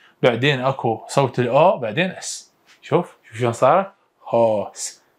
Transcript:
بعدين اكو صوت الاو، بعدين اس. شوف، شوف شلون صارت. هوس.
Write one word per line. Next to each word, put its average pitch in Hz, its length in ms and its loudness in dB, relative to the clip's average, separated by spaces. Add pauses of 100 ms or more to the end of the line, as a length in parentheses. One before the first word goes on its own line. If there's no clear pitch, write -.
(240)
بعدين 127 380 2
اكو 127 460 -4
صوت 131 320 0
الاو، 135 380 2
بعدين 135 340 -4
اس. - 420 -14 (280)
شوف، - 360 -2 (100)
شوف 110 100 -18
شلون 120 160 -2
صارت. 165 400 2 (340)
هوس. 110 760 -2 (180)